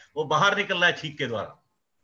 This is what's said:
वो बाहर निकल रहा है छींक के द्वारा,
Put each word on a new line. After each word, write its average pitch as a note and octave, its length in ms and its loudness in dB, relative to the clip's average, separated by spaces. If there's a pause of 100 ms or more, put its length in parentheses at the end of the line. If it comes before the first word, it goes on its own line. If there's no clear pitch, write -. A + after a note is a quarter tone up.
(160)
वो D#3 80 -2
बाहर F#3 320 4
निकल F#3+ 220 -2
रहा F3 120 4
है - 60 -4
छींक D3+ 220 -12
के C3+ 80 -2
द्वारा, G#2 360 -8 (420)